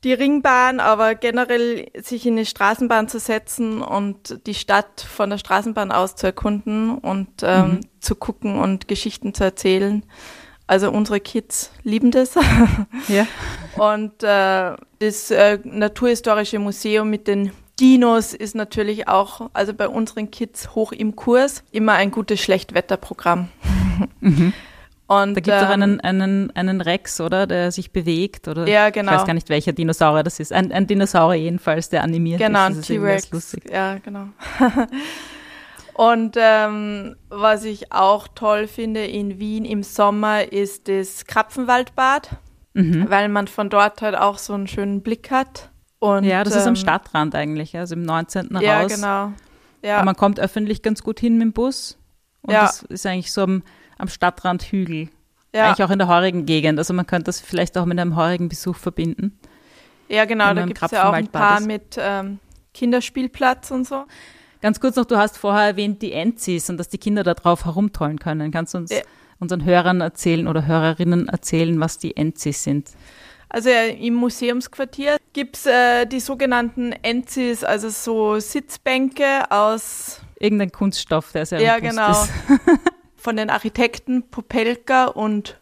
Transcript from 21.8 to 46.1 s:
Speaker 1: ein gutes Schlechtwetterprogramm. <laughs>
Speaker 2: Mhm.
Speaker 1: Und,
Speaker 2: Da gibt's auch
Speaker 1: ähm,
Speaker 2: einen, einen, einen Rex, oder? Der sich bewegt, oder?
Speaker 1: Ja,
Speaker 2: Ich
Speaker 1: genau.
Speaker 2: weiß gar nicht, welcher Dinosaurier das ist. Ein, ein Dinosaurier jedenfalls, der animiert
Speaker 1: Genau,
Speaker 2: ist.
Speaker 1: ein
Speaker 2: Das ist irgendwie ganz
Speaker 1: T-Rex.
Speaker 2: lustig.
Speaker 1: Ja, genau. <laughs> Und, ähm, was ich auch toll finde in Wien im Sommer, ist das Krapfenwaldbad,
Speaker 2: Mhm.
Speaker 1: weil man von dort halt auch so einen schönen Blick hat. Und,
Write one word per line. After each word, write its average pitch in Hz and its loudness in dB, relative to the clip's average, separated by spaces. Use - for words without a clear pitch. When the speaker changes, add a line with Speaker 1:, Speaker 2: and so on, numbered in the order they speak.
Speaker 1:
ein 196 4
gutes 208 -2
Schlechtwetterprogramm. 180 -2
<laughs> 190 0
Speaker 2:
Mhm. 170 4
Speaker 1:
Und, 202 2
Speaker 2:
Da 190 0
gibt's 196 4
auch 196 4
Speaker 1:
ähm, 202 4
Speaker 2:
einen, 202 2
einen, 190 0
einen 185 -2
Rex, 175 -4
oder? 180 0
Der 180 -2
sich 175 -10
bewegt, 170 -2
oder? 160 -4
Speaker 1:
Ja, 208 6
Speaker 2:
Ich 208 -2
Speaker 1:
genau. 202 0
Speaker 2:
weiß 190 4
gar 170 0
nicht, 165 -4
welcher 151 0
Dinosaurier 160 2
das 170 -4
ist. 151 -8
Ein, 185 0
ein 190 2
Dinosaurier 180 4
jedenfalls, 170 -2
der 165 0
animiert 165 -2
Speaker 1:
Genau, 214 2
Speaker 2:
ist. 190 6
Speaker 1:
ein 190 2
Speaker 2:
Das 156 -6
ist - -8
irgendwie 208 0
ganz 196 2
Speaker 1:
T-Rex. - -10
Speaker 2:
lustig. - -10
Speaker 1:
Ja, 190 -4
genau. 196 -14
<laughs> 240 2
Und, 226 2
ähm, 214 2
was 208 2
ich 214 -10
auch 196 4
toll 214 0
finde 220 -6
in 202 -6
Wien 214 -6
im 208 -4
Sommer, 208 0
ist 202 -4
das 190 -4
Krapfenwaldbad, 262 0
Speaker 2:
Mhm. 175 2
Speaker 1:
weil 202 2
man 208 0
von 202 -6
dort 208 2
halt 214 -2
auch 202 2
so - -10
einen 196 -4
schönen 202 -4
Blick - -6
hat. 262 -4
Und, 202 2